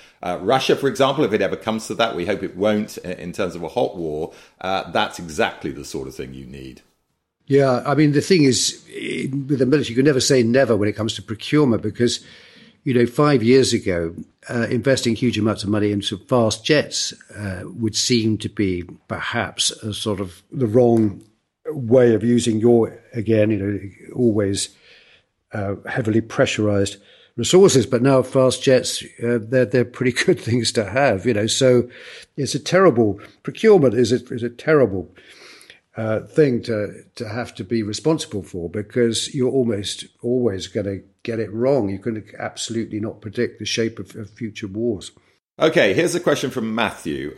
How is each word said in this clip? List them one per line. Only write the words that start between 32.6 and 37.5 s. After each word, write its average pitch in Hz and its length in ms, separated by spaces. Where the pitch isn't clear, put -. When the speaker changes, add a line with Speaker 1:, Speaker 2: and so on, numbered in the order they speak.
Speaker 2:
procurement 160 520
is 117 160
a, 123 60
is 113 80
a 117 80
terrible, 120 640
uh, 110 240
thing 123 420
to, 104 420
to 113 120
have 113 260